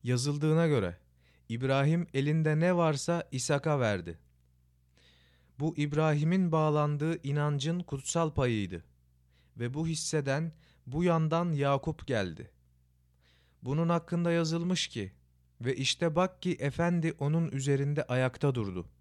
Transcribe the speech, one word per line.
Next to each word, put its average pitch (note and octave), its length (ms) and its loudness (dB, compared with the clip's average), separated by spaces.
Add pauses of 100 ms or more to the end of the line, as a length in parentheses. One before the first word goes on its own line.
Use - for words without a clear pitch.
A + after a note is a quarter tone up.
Yazıldığına D3 640 2
göre, G2 300 0 (520)
"İbrahim C#3 640 0
elinde D#3 460 2
ne F3+ 160 4
varsa E3 560 0
İshak'a C#3+ 480 0
verdi." F2+ 400 -2 (1400)
Bu D3+ 180 -2
İbrahim'in D#3 720 2
bağlandığı D3+ 760 0
inancın D3 520 0
kutsal D#3+ 520 -2
payıydı. G#2 520 0 (720)
Ve A#2+ 160 -4
bu D#3+ 140 -4
hisseden, D#3 680 -2 (340)
bu D3 160 -2
yandan E3 480 2
Yakup C#3 560 -2
geldi. F#2 440 -4 (1120)
Bunun D#3 260 0
hakkında E3+ 420 0
yazılmış E3+ 560 0
ki, G2 240 -8 (500)
"Ve B2 140 -2
işte D3+ 400 -2
bak F#3 260 -2
ki F#3 180 -2
Efendi E3 600 0
onun D#3+ 320 0
üzerinde C#3 520 0
ayakta B2+ 520 0
durdu." F#2+ 340 -4 (120)